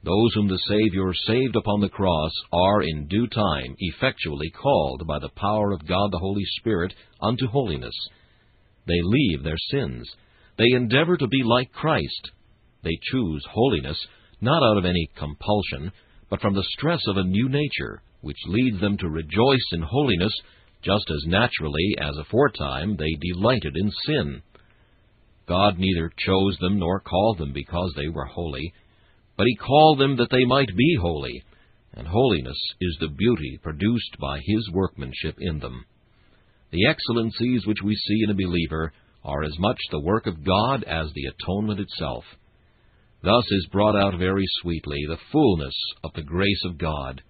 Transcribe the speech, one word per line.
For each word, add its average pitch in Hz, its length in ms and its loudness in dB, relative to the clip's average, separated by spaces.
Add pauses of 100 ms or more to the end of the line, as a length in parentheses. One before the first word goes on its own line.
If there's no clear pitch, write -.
Those 104 320 2
whom 104 120 2
the 95 120 0
Savior 95 540 0
saved 113 440 0
upon 104 240 0
the 101 80 2
cross 82 440 0 (200)
are 95 280 4
in 76 280 -4
due 107 180 2
time 76 520 -2
effectually 80 720 -4
called 80 540 0
by 76 140 -2
the 69 120 -8
power 104 420 0
of 80 120 -6
God 95 280 0
the 87 80 -4
Holy 98 240 -2 (140)
Spirit 95 360 -2 (260)
unto 120 280 0
holiness. 98 460 -2 (920)
They 87 160 2
leave 92 400 2
their 78 160 -4
sins. 67 500 -6 (500)
They 117 120 6
endeavor 127 460 4
to 147 100 0
be 131 160 2
like 120 300 2
Christ. - 580 -2 (520)
They 82 200 -2
choose 85 440 -4
holiness, 85 600 0 (340)
not 143 220 2
out 110 160 6
of 90 60 0
any 87 320 0
compulsion, 85 760 -4 (380)
but 98 120 -4
from 101 140 2
the 95 80 0
stress 156 460 -2
of 98 80 0
a 95 80 2
new 101 240 2
nature, 131 540 -4 (180)
which - 260 -10
leads 107 320 2
them 101 200 2
to 92 100 -4
rejoice 92 640 2
in 85 100 -2
holiness 107 520 0 (480)
just 98 280 0
as 76 160 -2
naturally 85 720 0
as 73 180 -4
aforetime 85 800 0
they 80 240 -2
delighted 87 560 0
in 98 140 0
sin. 82 520 -4 (1040)
God 92 320 2
neither 87 380 0
chose 95 420 2
them 92 200 0
nor 90 220 0
called 101 380 0
them 71 140 -6
because 85 420 -4
they 73 140 -6
were 73 180 -6
holy, 78 460 -8 (640)
but 101 100 2
he 123 80 4
called 147 440 6
them 135 180 4
that 120 140 2
they 127 160 4
might 123 280 2
be 143 220 4
holy, 73 480 -4 (480)
and - 160 -14
holiness 87 500 2 (220)
is 87 180 -2
the 80 100 -2
beauty 76 540 0
produced 95 560 -2
by 69 240 -6
his 104 300 -2
workmanship 80 640 -4
in 78 220 -4
them. 62 240 -10 (840)
The 90 160 2
excellencies 117 800 0
which 104 180 -2
we 104 100 2
see 107 300 0
in 104 60 0
a 101 40 2
believer 85 580 -2 (300)
are 71 220 -4
as 76 140 -6
much 107 200 0 (120)
the 76 100 -4
work 98 260 0
of 82 160 -6
God 107 420 2
as 78 280 -4
the 71 140 -8
atonement 101 520 -4
itself. 76 460 -6 (1000)
Thus 113 280 4
is 95 220 2
brought 104 240 4
out 98 220 2
very 95 260 2 (160)
sweetly 73 460 -4
the 80 100 -4 (160)
fullness 95 420 4 (300)
of 80 100 -8
the 82 80 -8
grace 92 420 0
of 87 140 -6
God. 69 520 -6